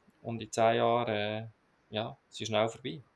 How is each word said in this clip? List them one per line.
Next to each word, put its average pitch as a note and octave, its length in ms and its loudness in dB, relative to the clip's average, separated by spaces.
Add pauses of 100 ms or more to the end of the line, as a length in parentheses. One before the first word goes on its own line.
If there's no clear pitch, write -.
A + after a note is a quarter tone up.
(240)
Und A#2 180 -6
in A2+ 100 -12
zehn A#2 260 4
Jahren, A#2 320 2
äh, G#2+ 380 -2 (440)
ja, A2+ 260 -4 (140)
es - 100 -12
ist G#2+ 60 -6
schnell A2 200 4
vorbei. C3+ 340 -8 (140)